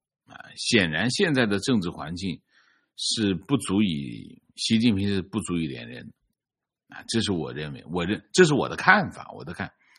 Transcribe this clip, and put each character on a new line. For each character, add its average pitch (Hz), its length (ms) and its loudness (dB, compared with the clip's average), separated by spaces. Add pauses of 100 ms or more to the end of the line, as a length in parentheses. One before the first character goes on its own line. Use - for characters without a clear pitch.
(260)
啊， - 300 -20
显 95 340 2
然 85 200 0
现 175 220 2
在 127 140 4
的 98 140 0
政 120 200 2
治 87 80 -2
环 78 280 -8
境 87 260 -8 (540)
是 104 360 0
不 92 240 -2
足 98 240 0
以， 69 640 -4 (140)
习 110 240 2
近 113 160 4
平 101 120 0
是 98 140 0
不 - 180 -6
足 90 160 -4
以 82 120 -2
连 60 200 -12
任。 60 240 -16 (760)
啊， 98 180 -16
这 113 140 0
是 104 100 0
我 78 220 -4
认 73 200 -8
为， - 160 -16
我 87 160 -2
认， 95 280 -4
这 185 120 8
是 151 100 4
我 80 140 2
的 65 60 -8
看 185 380 4
法， - 200 -16
我 - 120 -14
的 110 100 -10
看， 92 180 -8 (260)